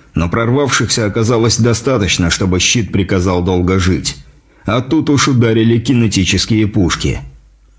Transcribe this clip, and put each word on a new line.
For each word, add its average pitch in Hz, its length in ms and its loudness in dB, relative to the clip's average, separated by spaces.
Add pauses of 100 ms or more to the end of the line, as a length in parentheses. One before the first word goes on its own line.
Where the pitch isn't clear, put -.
(140)
но 85 160 -2
прорвавшихся 120 720 0
оказалось 113 540 0
достаточно, 113 720 0
чтобы 92 280 0
щит 95 320 0
приказал 92 520 0
долго 92 360 0
жить. 87 380 -2 (480)
А 110 160 0
тут 151 300 -2
уж 139 180 2
ударили 117 500 2
кинетические 107 880 0
пушки. 82 520 -2 (580)